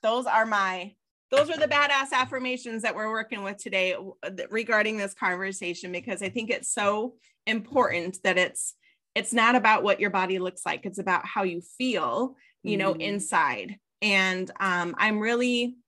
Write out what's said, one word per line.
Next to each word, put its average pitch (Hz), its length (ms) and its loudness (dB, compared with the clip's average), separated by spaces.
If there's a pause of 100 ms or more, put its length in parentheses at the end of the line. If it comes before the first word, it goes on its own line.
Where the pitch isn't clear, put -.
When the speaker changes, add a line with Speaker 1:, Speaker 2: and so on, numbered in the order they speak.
Speaker 1:
Those 240 240 2
are 220 180 4
my, 196 480 -2 (380)
those 294 180 4
are 330 80 -2
the 302 100 2
badass 285 440 2
affirmations 254 720 -2
that 247 120 0
we're 214 140 -4
working 220 320 -6
with 202 160 -6
today, 185 360 0
w-, 190 300 -10
th-, 180 280 -8
regarding 214 460 0
this 202 180 -4
conversation, 180 760 -4
because 180 300 -6
I 190 80 -4
think 233 220 -4
it's - 180 -4
so 214 460 0 (320)
important 208 760 0
that 185 140 4
it's, - 380 0 (400)
it's 220 180 -2
not 233 220 6
about 220 260 6
what 196 180 2
your 208 100 0
body 190 280 0
looks 180 280 -4
like. - 200 -4
It's 190 140 -8
about 180 260 0
how 208 180 -2
you 180 180 -2
feel, 226 760 -2 (260)
you 214 160 -2
know, 190 160 2
Speaker 2:
Mm. - 80 -6
Speaker 1:
inside. 175 760 -2 (240)
And, 190 580 2
um, 175 380 0
I'm 214 220 2
really 240 560 0 (120)